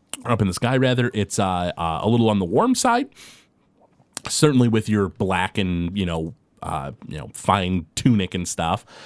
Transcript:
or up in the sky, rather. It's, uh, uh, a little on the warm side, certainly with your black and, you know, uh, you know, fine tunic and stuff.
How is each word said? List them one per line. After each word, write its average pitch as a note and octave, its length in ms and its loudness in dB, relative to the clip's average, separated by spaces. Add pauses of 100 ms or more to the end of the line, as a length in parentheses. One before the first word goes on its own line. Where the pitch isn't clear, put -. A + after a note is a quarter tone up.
(240)
or A#2+ 60 -2
up A#2 100 2
in G2+ 80 2
the F2 60 -2
sky, B2+ 240 0
rather. B2+ 340 2
It's, G#2 260 -4
uh, F2+ 380 0
uh, E2 260 -4
a G2+ 60 0
little A2+ 220 4
on G#2 80 2
the F#2 80 0
warm F3+ 280 2
side, A#3+ 360 0 (1160)
certainly C3 400 4
with A2 200 0
your G#2 200 2
black F#2 500 -2
and, F2 380 -2
you G2 100 0
know, E2 280 -4 (280)
uh, C#2+ 300 -6 (140)
you D2+ 120 -10
know, - 160 -12
fine F#2 600 0
tunic G#2+ 400 2
and F2+ 140 -6
stuff. E2+ 360 -2 (220)